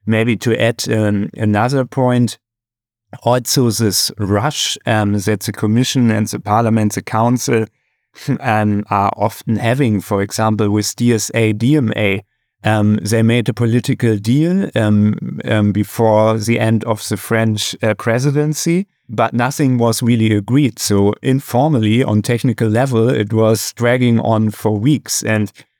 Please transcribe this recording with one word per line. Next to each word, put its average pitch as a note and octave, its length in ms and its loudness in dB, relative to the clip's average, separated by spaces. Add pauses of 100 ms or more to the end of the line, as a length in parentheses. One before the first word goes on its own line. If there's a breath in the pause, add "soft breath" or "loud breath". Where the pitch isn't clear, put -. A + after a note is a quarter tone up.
maybe A2 320 0
to A2+ 200 -2
add, A2+ 320 -2
um, G#2 460 0
another A2+ 480 0
point, B2 540 0 (880)
also B2 480 2
this G#2 460 -2
rush, G#2 680 -2
um, G#2+ 280 0
that G#2 280 -2
the - 100 -6
Commission A2+ 600 0
and G#2+ 160 0
the - 120 -8
Parliament, A2 540 0
the - 80 -4
Council, A#2 640 0 (380)
<laughs> - 360 -8
um, G#2 500 0
are G2+ 280 0
often G#2+ 400 -2
having, A2+ 420 0
for G2 220 -2
example, G#2+ 480 0
with G#2 260 0
D A#2+ 180 2
S A2 200 -2
A, A2+ 180 2
D A#2 240 2
M B2+ 220 0
A, G2+ 260 0 (400)
um, G#2+ 400 2
they A2+ 180 0
made A2+ 280 2
a A2+ 40 -4
political A#2 640 0
deal, D3+ 580 0
um, G#2 680 0
um, G#2 300 0
before A2 640 2
the A2+ 220 -2
end A2+ 260 0
of A2 240 -6
the G#2 80 -2
French, A2 640 -2
uh, A2 120 0
presidency, D3 920 -2 (200)
but A2+ 260 0
nothing B2+ 440 0
was A#2 240 0
really A2+ 320 2
agreed. A#2+ 460 0
So G2+ 420 2
informally, B2+ 840 0
on G#2+ 180 0
technical A#2+ 460 -2
level, A2+ 400 2
it G#2+ 240 0
was A2 420 0
dragging A#2+ 460 2
on A2 300 0
for G#2+ 300 -2
weeks. C3 420 0
And G#2+ 300 -2 (280 soft breath)